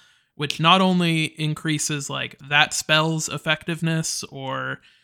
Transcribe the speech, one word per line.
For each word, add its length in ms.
which 240
not 220
only 440
increases, 680
like, 280
that 240
spell's 560
effectiveness 960
or, 560